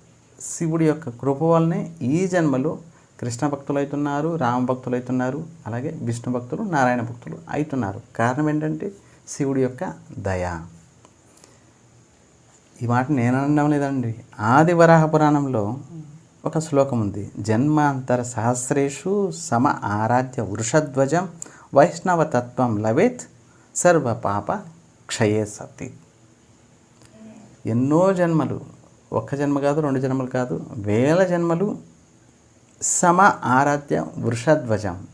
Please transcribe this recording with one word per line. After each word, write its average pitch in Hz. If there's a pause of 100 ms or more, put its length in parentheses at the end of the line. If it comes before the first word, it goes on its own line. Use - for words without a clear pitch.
(400)
శివుడి 160
యొక్క 151
కృప 135
వల్లనే 165 (100)
ఈ 156
జన్మలో 160 (420)
కృష్ణ 120
భక్తులు 139
అవుతున్నారు, 143
రామ 123
భక్తులు 127
అవుతున్నారు, 127 (200)
అలాగే 127
విష్ణు 120
భక్తులు, 139
నారాయణ 131
భక్తులు 120 (120)
అవుతున్నారు. 110 (160)
కారణం 127
ఏంటంటే 156 (360)
శివుడి 135
యొక్క 127 (240)
దయ. 90 (2250)
ఈ 117
మాట 123
నేను 127
అనడం 147
లేదండి, 139 (160)
ఆది 143
వరాహ 165
పురాణంలో 143 (640)
ఒక 151
శ్లోకం 135
ఉంది, 101
"జన్మాంతర 131
సహస్రేషు 139
సమ 131
ఆరాధ్య 117
వృషధ్వజం 135 (460)
వైష్ణవతత్వం 131
లవేత్ 147 (540)
సర్వ 147
పాప 101 (540)
క్షయే 107
సతి." - (1700)
ఎన్నో 147
జన్మలు, 160 (520)
ఒక్క 113
జన్మ 143
కాదు, 143
రెండు 135
జన్మలు 131
కాదు, 123
వేల 123
జన్మలు 175 (1040)
సమ - (240)
ఆరాధ్య 143 (120)
వృషధ్వజం, 110